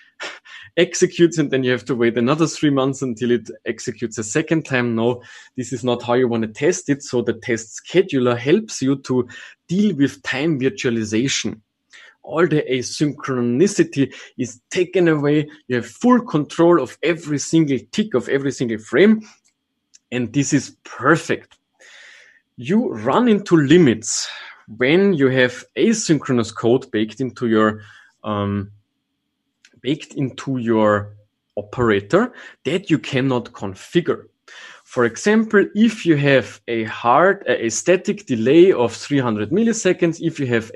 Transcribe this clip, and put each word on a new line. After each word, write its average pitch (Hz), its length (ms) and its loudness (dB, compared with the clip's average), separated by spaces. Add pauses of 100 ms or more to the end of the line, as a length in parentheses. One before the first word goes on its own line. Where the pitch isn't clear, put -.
(200)
<laughs> - 580 -14
executes, 170 600 2
and 143 140 -2
then 135 120 0
you 127 80 0
have 120 140 -2
to 131 80 -4
wait 117 240 0
another 147 300 2
three 151 220 -2
months 135 320 0
until 120 300 -4
it 113 180 -2 (160)
executes 110 520 -8
a 113 60 -8
second 160 420 -4
time. 123 300 -2
No, 120 260 0 (340)
this 123 160 -8
is 120 120 -6
not 123 180 -2
how 120 140 -2
you 127 120 4
wanna 113 200 -2
test 151 420 -2
it. 143 140 -2
So 123 180 -2
the 117 120 -2
test - 520 -8
scheduler 135 520 0
helps 165 440 -2
you 135 220 0
to 123 240 -2 (400)
deal 196 280 0
with 139 280 0
time 139 360 -2
virtualization. 117 1000 -2 (600)
All 165 260 0
the 147 220 0
asynchronicity 135 1400 -2 (240)
is 127 320 -8
taken 180 380 0
away. 147 420 0 (180)
You 123 100 -2
have 113 100 -4
full 247 340 2
control 165 600 2
of 123 200 -8
every 151 380 -2
single 143 400 0 (120)
tick 214 220 -2
of 120 160 -2
every 139 220 -2
single 117 260 -4
frame. 196 440 4 (920)
And 120 200 -4
this 139 220 0
is - 300 -2
perfect. - 720 -2 (1000)
You 180 340 -2
run 135 380 0
into 196 300 2
limits 139 720 4 (480)
when 175 360 2
you 139 160 2
have 127 340 0 (120)
asynchronous 135 800 0
code 120 380 0
baked 110 280 -4
into 127 280 -6
your, 107 340 0 (420)
um, 101 480 -4 (1120)
baked 147 320 -6
into 135 440 -6
your 107 580 2 (400)
operator 117 800 0 (320)
that 180 260 -4
you 156 80 4
cannot 131 540 -2
configure. - 720 -4 (580)
For 123 220 0
example, 214 680 2
if 220 320 0
you 160 120 4
have 139 500 2
a 113 160 -2
hard, 147 640 2
a, 120 180 0
a 113 40 -2
static 185 560 0
delay 139 460 6
of 120 220 0
three - 260 -4
hundred 107 320 -2
milliseconds, 185 680 0
if 160 180 -4
you 139 80 -2
have 113 280 -2